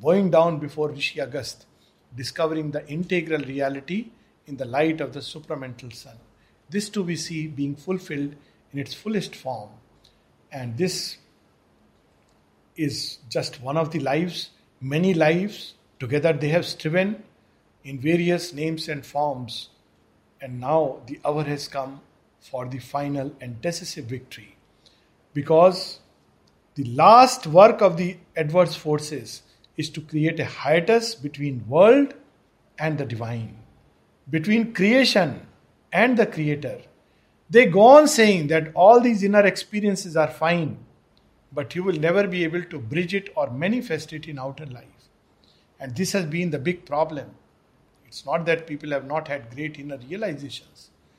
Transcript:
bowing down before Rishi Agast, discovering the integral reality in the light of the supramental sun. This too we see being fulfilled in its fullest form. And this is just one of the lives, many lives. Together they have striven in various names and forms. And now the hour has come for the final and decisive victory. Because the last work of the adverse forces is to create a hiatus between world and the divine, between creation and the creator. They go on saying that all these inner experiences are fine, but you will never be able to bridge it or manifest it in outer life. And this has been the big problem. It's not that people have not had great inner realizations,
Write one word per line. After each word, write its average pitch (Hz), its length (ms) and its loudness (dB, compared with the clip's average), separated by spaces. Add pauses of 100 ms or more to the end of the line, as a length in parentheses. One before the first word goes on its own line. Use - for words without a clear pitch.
bowing 180 300 2
down 165 280 4
before 151 320 -6
Rishi 139 280 -8
Agast, 127 460 -10 (500)
discovering 156 560 -4
the 147 180 -8
integral 160 540 -2
reality 139 680 -6 (360)
in 143 100 -14
the 127 80 -8
light 156 360 0
of 131 120 -8
the 139 80 -12
supramental 131 760 -14
sun. 120 220 -20 (540)
This 202 180 -4
too 202 140 -6
we 170 140 -6
see 160 300 -8
being 143 300 -6
fulfilled 147 580 -8 (380)
in 139 60 -8
its - 160 -10
fullest - 400 -6
form. 110 360 -12 (800)
And 123 260 -10
this - 420 -4 (1600)
is 143 420 -6 (100)
just - 320 -6
one 135 160 -6
of 160 140 -2
the 160 100 -4
lives, 156 500 -4 (300)
many 160 340 0
lives. 170 600 0 (240)
Together 147 340 0
they 147 160 -2
have 165 180 0
striven 190 560 -2 (640)
in 139 140 -12
various 170 540 0
names 160 360 -6
and 147 160 -8
forms. 139 680 -6 (720)
And 127 200 -12
now 143 460 -2
the 139 180 -14
hour 151 200 -2
has 143 240 -8
come 135 320 -10 (400)
for 127 260 -10
the 131 120 -12
final 143 640 -6
and 123 200 -14
decisive 170 440 -8
victory. 120 520 -14 (800)
Because 165 640 4 (760)
the 139 100 -6
last 190 600 6
work 202 340 8
of 180 160 4
the 175 200 -4 (200)
adverse 165 380 2
forces 147 680 -6 (340)
is 151 140 -6
to 160 100 -12
create 156 400 -2
a 127 40 -4
hiatus 175 680 0
between 143 540 -8
world 226 460 6 (640)
and 156 200 -2
the 143 60 -4
divine, 113 520 -8 (760)
between 214 420 0
creation 202 760 2 (460)
and 226 240 2
the 214 100 4
creator. 147 540 -6 (680)
They 233 180 8
go 190 160 6
on 285 260 12
saying 202 400 4
that 156 260 0
all 208 260 10
these 233 220 2
inner 202 220 6
experiences 190 720 -2
are 151 140 2
fine, 160 480 -2 (720)
but 139 220 -8
you 175 80 -6
will 190 120 0
never 170 320 2
be 180 180 -4
able 170 200 -4
to - 140 -12
bridge 165 360 -4
it 196 220 -4
or 143 140 -2
manifest 160 640 -4
it 156 140 -14
in 147 120 -14
outer 139 280 -12
life. 123 180 -18 (920)
And 131 160 -12
this 180 180 -4
has 196 140 -2
been 170 240 -4
the 147 80 -6
big 175 280 -6
problem. 143 440 -4 (760)
It's - 180 -20
not 156 220 -4
that 160 200 -2
people 151 240 -10
have 135 160 -4
not 151 220 -6
had 120 260 -10
great 151 240 -10
inner 143 200 -12
realizations, 165 920 -12 (280)